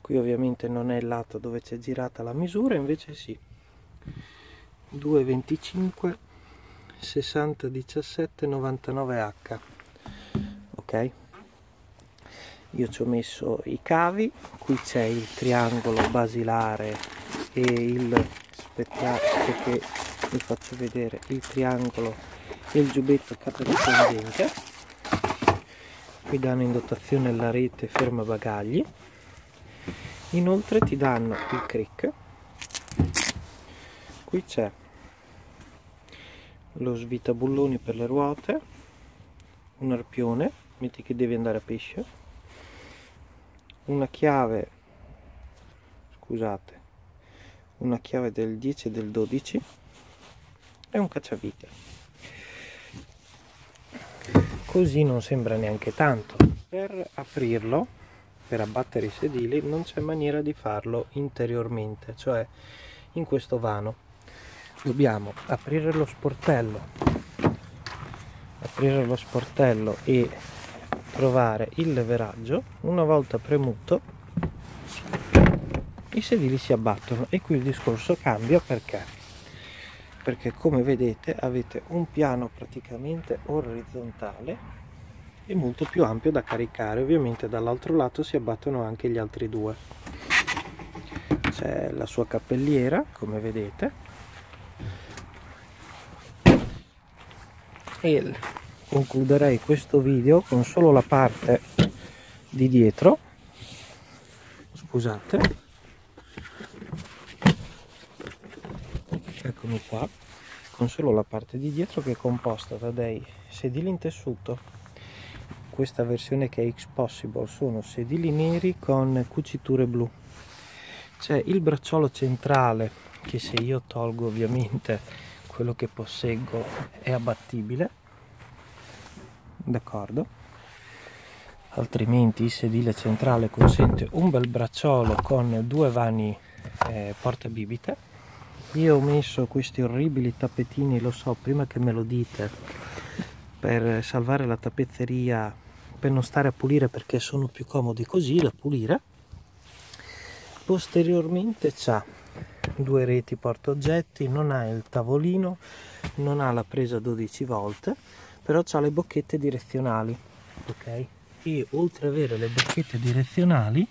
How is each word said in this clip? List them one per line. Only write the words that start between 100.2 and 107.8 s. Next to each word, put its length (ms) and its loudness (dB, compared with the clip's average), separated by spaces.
con 220 4
solo 280 8
la 100 10
parte 580 4
di 200 4
dietro, 480 8
scusate, 680 -2